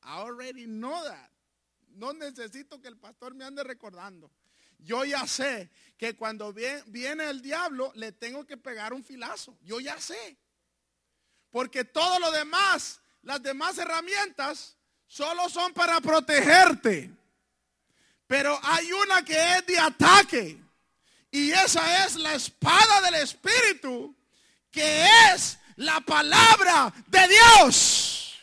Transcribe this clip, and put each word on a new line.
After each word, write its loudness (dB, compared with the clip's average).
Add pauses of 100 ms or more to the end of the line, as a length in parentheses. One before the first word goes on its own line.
I -18
already -18
know -12
that. -20 (560)
No -16
necesito -20
que -20
el -20
pastor -20
me -20
ande -16
recordando. -20 (460)
Yo -8
ya -8
sé -10 (260)
que -12
cuando -12
vie-, -12
viene -12
el -12
diablo, -10
le -16
tengo -18
que -20
pegar -14
un -16
filazo. -18
Yo -14
ya -14
sé. -18 (1120)
Porque -8
todo -2
lo -4
demás, -4 (220)
las -12
demás -8
herramientas, -8 (300)
solo -8
son -6
para -2
protegerte. 2 (1160)
Pero -4
hay -4
una -2
que 0
es -4
de -2
ataque. 2 (680)
Y -2
esa 0
es -6
la -6
espada 2
del 0
Espíritu, -4 (560)
que 0 (280)
es -6 (180)
la -4
palabra 4 (140)
de 4
Dios. 6